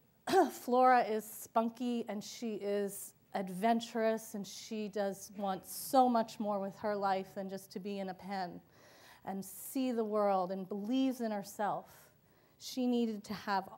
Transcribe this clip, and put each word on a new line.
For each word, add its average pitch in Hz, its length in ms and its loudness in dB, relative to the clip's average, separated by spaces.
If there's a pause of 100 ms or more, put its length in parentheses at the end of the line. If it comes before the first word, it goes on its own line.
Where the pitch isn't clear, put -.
(260)
<clears throat> 320 260 6
Flora 254 500 6
is 214 280 -2
spunky 233 760 -2
and 202 160 -6
she 226 300 -6
is 202 580 -2 (220)
adventurous 220 1000 0
and 202 120 -6
she 214 420 -8
does 196 480 -4
want 190 300 -4
so - 420 4
much 233 300 2
more 208 220 -2
with 196 160 -4
her 208 200 -2
life 190 380 0
than 190 160 -8
just 190 220 -10
to 208 80 -8
be 202 180 -6
in 190 100 -6
a 180 60 -8
pen 185 460 -8 (640)
and 196 200 -6
see - 480 -2
the 226 120 2
world 202 480 2
and 190 160 -6
believes 247 520 2
in 226 100 -2
herself. 196 560 -2 (760)
She - 260 -2
needed 233 380 2
to 208 100 -8
have 190 440 -2